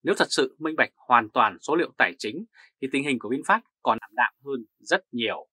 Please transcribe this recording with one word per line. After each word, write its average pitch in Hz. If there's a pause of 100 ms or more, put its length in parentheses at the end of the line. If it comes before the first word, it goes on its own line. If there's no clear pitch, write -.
Nếu 170
thật 175
sự -
minh 156
bạch 120
hoàn 117
toàn 107
số 147
liệu 165
tài 104
chính 156 (360)
thì 135
tình 139
hình 135
của 104
VinFast 151 (200)
còn 117
ảm -
đạm 120 (120)
hơn 135 (140)
rất 180
nhiều. 110